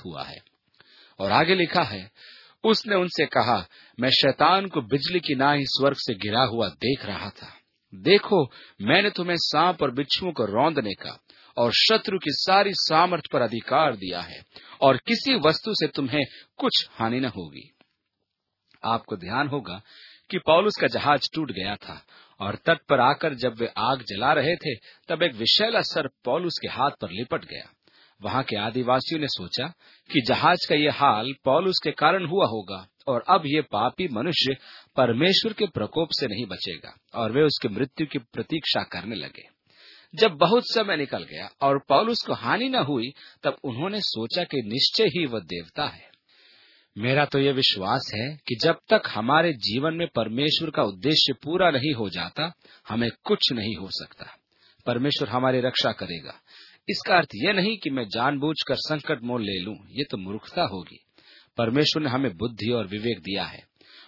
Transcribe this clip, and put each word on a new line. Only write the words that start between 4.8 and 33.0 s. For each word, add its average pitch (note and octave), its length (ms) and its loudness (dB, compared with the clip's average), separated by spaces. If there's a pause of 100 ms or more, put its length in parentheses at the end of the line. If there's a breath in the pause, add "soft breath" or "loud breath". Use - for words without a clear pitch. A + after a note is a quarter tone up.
बिजली C#3+ 380 -2
की D3+ 160 -2
नाई C#3 280 2
स्वर्ग C3+ 340 2
से - 160 -6
गिरा G#2+ 300 0
हुआ A2 240 0
देख G#2+ 380 -4
रहा G2 240 -8
था। - 260 -20 (400)
देखो, D#3+ 560 2 (300 loud breath)
मैंने F3 280 4
तुम्हें F3 280 -4
सांप E3 440 0
और C3+ 100 0
बिच्छुओं D3 400 -4
को B2 140 -2
रौंदने A#2 480 0
का - 300 -14 (340 soft breath)
और A#2+ 160 2
शत्रु G#3+ 460 2
की D3+ 120 -4
सारी G3 420 4
सामर्थ E3 500 2 (100)
पर A#2+ 80 4
अधिकार A#2+ 540 2
दिया F2+ 240 -6
है, - 240 -14 (380 loud breath)
और C3+ 160 8
किसी A#3 380 0
वस्तु D#3 380 2
से E3 140 0
तुम्हें C#3 360 -2 (340 loud breath)
कुछ - 340 0
हानि A#2 280 -2
न C3+ 60 -2
होगी।'" D#2 460 -10 (1120)
आपको A2+ 340 -2
ध्यान A2 300 -4
होगा A2+ 340 -8 (480 loud breath)
कि F#3+ 80 -4
पौलुस F3+ 440 4
का D3 60 2
जहाज A#2+ 460 2
टूट D3+ 180 -4
गया G2 240 -6
था - 300 -18 (340 soft breath)
और G2+ 160 -4
तट E3 220 2 (120)
पर C#3 100 6
आकर C#3+ 340 4
जब A#2+ 220 -2
वे A2+ 120 -2 (100)
आग B2+ 240 0
जला A2 320 0
रहे D#3 220 2
थे, C3+ 200 -6 (320 loud breath)
तब E3 160 -2
एक D#3+ 100 0
विषैला G3+ 480 2
सर्प D#3 300 -2 (120)
पौलुस D#3+ 380 -2
के G#2 60 -8
हाथ B2+ 240 0 (100)
पर F#2 100 -8
लिपट A#2+ 340 -6
गया। - 320 -16 (440 soft breath)
वहां G#2+ 220 -2
के A2+ 120 -4
आदिवासियों B2 680 0
ने C#3 60 -2
सोचा A2+ 400 -6 (440 soft breath)
कि D3 160 4
जहाज C3+ 380 4
का E3 100 2
ये D3 140 4
हाल B2+ 440 2 (100)
पौलुस F3 400 2
के D3+ 80 -2
कारण F3 340 2
हुआ E3+ 200 2
होगा G2 420 -6 (200)